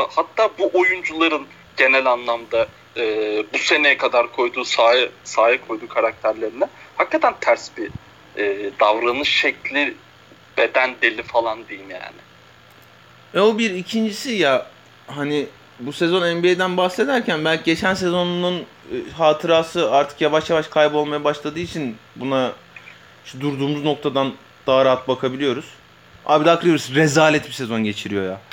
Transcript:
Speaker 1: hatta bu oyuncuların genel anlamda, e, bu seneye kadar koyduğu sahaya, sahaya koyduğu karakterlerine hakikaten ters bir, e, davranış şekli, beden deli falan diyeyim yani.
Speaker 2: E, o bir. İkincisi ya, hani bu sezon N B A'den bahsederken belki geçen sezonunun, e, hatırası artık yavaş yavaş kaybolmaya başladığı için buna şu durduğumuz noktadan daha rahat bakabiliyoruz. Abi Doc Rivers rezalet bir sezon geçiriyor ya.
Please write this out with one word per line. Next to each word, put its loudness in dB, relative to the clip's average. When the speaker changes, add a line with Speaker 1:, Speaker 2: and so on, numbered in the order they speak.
Speaker 1:
hatta 0
bu 0
oyuncuların 0
genel 2
anlamda, 0
e, -4
bu -4
seneye 2
kadar 2
koyduğu -2
sahaya, 4
sahaya 2
koyduğu -8
karakterlerine -2
hakikaten 0
ters 0
bir, -8
e, -4
davranış 2
şekli, -2
beden 0
deli 0
falan -4
diyeyim -16
yani. -14
Speaker 2:
E, 2
o 4
bir. 0
İkincisi -4
ya, 2
hani -4
bu -10
sezon 0
N 0
B 4
A'den 0
bahsederken 0
belki 0
geçen 0
sezonunun, -2
e, -10
hatırası 2
artık 2
yavaş 2
yavaş 0
kaybolmaya 2
başladığı -4
için -6
buna -2
şu -16
durduğumuz -4
noktadan -2
daha 4
rahat 2
bakabiliyoruz. -2
Abi 4
Doc 4
Rivers 2
rezalet 4
bir -16
sezon -4
geçiriyor -4
ya. -8